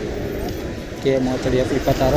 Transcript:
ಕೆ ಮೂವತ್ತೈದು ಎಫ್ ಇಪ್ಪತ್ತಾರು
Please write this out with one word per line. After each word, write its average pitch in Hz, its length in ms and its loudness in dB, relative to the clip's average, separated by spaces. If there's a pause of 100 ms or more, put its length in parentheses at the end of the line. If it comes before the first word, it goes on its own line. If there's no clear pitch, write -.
(1040)
ಕೆ 135 80 4 (140)
ಮೂವತ್ತೈದು 127 400 0
ಎಫ್ 143 160 0
ಇಪ್ಪತ್ತಾರು 135 340 2